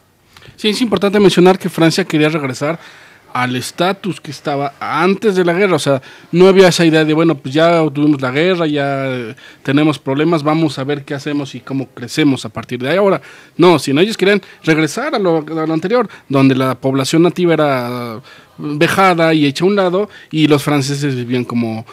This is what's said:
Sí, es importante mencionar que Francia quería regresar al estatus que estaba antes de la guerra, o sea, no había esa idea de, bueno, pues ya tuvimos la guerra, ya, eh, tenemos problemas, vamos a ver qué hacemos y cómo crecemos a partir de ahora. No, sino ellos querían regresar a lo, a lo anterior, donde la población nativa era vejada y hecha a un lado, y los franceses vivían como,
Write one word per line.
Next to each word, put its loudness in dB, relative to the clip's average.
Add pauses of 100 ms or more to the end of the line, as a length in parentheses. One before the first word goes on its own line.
(580)
Sí, -2
es -2
importante 0
mencionar 6
que -6
Francia 0
quería 0
regresar -4 (520)
al -4
estatus -6
que -16
estaba -6
antes 0
de 2
la 0
guerra, 0
o 0
sea, 0 (300)
no 6
había 6
esa 2
idea 4
de, 2
bueno, 2
pues -10
ya 2
tuvimos 2
la -4
guerra, 0
ya, -2
eh, -8 (280)
tenemos 0
problemas, -2
vamos 0
a -6
ver -6
qué -10
hacemos -8
y -16
cómo -8
crecemos -2
a -10
partir -10
de -2
ahora. 0 (340)
No, 6
sino 0
ellos 0
querían 2 (220)
regresar -2
a -2
lo, 2
a -6
lo -2
anterior, -2 (180)
donde 2
la -2
población 0
nativa 2
era -2 (380)
vejada 2
y 2
hecha -2
a 4
un 2
lado, 0 (220)
y 2
los 2
franceses -2
vivían -4
como, -4